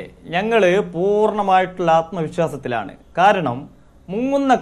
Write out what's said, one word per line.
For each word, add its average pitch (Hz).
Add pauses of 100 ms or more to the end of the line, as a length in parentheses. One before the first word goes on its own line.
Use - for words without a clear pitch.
(360)
ഞങ്ങള് 202 (220)
പൂർണ്ണമായിട്ടുള്ള 190
ആത്മവിശ്വാസത്തിലാണ്. 143 (260)
കാരണം 170 (540)
മുങ്ങുന്ന 269